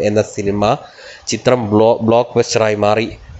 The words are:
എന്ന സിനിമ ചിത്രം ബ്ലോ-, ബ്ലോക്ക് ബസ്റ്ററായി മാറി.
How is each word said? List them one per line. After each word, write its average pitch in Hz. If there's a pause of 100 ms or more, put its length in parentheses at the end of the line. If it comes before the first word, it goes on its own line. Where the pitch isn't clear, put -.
എന്ന 104
സിനിമ 104 (640)
ചിത്രം 123
ബ്ലോ-, 107
ബ്ലോക്ക് 117
ബസ്റ്ററായി 110
മാറി. 107 (340)